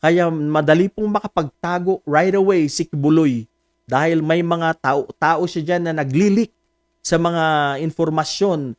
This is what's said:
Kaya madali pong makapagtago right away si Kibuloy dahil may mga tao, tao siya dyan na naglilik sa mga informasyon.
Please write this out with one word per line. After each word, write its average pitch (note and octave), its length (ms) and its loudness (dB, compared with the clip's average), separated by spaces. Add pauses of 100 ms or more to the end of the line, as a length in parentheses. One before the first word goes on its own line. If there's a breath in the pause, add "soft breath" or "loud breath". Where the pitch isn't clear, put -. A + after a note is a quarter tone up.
Kaya E3+ 320 2
madali D#3 560 2
pong G#3 240 -4
makapagtago F3+ 960 -4
right E3 240 2
away F#3+ 400 2
si E3 160 -4
Kibuloy D3 560 2 (400)
dahil D#3 400 0
may D#3+ 160 0
mga E3 400 -2
tao, C#3 240 0 (160)
tao D#3+ 240 2
siya E3+ 320 -4
dyan E3+ 160 -2
na D#3 80 -4
naglilik G3 480 2 (560)
sa E3 160 0
mga D#3+ 640 0
informasyon. D#3 960 -2